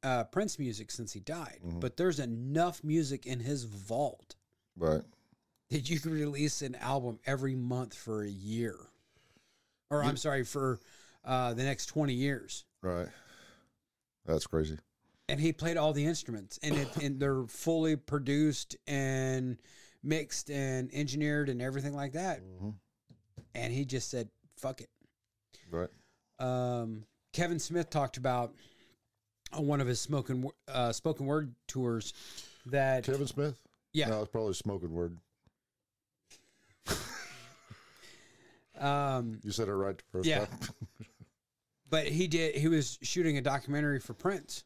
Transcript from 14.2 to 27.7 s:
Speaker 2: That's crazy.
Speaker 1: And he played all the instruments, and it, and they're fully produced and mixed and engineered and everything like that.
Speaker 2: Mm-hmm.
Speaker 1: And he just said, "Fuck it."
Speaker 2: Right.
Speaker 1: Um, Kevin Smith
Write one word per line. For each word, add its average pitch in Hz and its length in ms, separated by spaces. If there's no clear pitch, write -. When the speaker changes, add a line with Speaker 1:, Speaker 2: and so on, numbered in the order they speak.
Speaker 2:
That's 80 220
crazy. 78 320
Speaker 1:
And 139 120
he 160 120
played 165 240
all 156 160
the 143 120
instruments, 123 580
and 147 140
it, 143 200
and 143 240
they're 135 260
fully 160 500
produced 143 800
and 131 720
mixed 151 480
and 131 420
engineered 147 560
and 123 140
everything 135 320
like 139 200
that. 165 280
Speaker 2:
Mm-hmm. 92 280
Speaker 1:
And 117 180
he 135 120
just 131 260
said, 117 180
"Fuck 131 240
it." - 100
Speaker 2:
Right. 85 180
Speaker 1:
Um, 123 640
Kevin 170 280
Smith 170 300